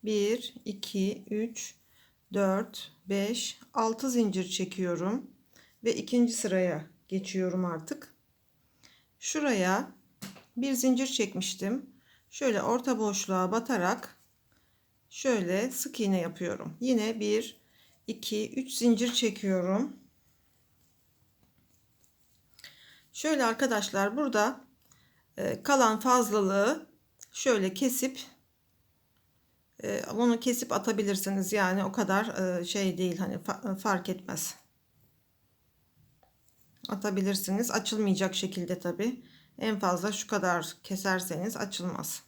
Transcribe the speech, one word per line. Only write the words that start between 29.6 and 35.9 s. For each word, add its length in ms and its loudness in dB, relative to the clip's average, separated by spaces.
e, 180 -4
bunu 240 4
kesip 320 0
atabilirsiniz. 840 0
Yani 300 4
o 80 -2
kadar, 680 0
e, 60 -4
şey 320 0
değil, 200 0
hani 180 -4
fa-, 420 -6
fark 320 0
etmez. 460 -6